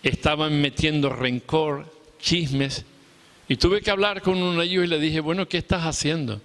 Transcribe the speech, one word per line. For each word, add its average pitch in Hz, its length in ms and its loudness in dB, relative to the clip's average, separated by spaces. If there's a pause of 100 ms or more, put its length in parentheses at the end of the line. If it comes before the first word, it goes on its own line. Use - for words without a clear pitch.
Estaban 151 600 0
metiendo 143 480 0
rencor, 143 800 -2 (260)
chismes. 139 680 -2 (640)
Y 131 80 2
tuve 196 260 2
que 214 80 -2
hablar 196 320 0
con 185 200 2
uno 175 180 2
de 170 60 2
ellos 180 180 2
y 175 40 0
le 165 100 0
dije, 156 220 0
"Bueno, 170 280 -2
¿qué 180 100 -2
estás 175 240 -2
haciendo? 147 640 -2